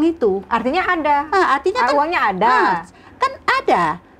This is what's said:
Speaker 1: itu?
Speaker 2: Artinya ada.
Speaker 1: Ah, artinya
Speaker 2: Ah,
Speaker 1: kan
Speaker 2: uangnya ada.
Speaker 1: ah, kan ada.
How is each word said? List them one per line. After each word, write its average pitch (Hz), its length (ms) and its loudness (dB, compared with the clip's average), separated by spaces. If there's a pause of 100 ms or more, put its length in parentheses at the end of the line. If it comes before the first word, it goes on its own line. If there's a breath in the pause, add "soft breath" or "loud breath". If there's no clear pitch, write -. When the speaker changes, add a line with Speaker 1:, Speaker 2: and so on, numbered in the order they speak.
Speaker 1:
itu? 220 400 0
Speaker 2:
Artinya 240 400 -2
ada. 302 400 0
Speaker 1:
Ah, 330 320 2
artinya 415 240 -2
Speaker 2:
Ah, - 80 0
Speaker 1:
kan 294 80 2
Speaker 2:
uangnya 311 240 0
ada. 190 240 0
Speaker 1:
ah, 240 280 2 (440 loud breath)
kan 523 120 0 (120)
ada. 466 400 0 (360)